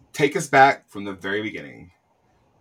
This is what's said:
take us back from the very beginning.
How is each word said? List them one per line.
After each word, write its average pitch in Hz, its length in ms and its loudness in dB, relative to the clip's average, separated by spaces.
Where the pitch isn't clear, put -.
take 147 240 0
us 160 100 -4
back - 440 4
from 101 140 -12
the 98 100 -10
very 98 280 -6
beginning. 85 480 -14